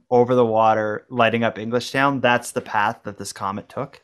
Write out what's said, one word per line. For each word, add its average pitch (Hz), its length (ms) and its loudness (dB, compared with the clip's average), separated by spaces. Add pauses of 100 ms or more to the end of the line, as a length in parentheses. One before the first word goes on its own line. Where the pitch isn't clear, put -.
over 123 240 4
the 123 120 4
water, 110 680 0
lighting 117 320 2
up 110 140 -2
Englishtown. 123 640 -2
That's 123 300 0
the 123 100 -6
path 110 420 -4
that 101 160 -14
this 101 120 -12
comet 101 380 -10
took. - 340 -12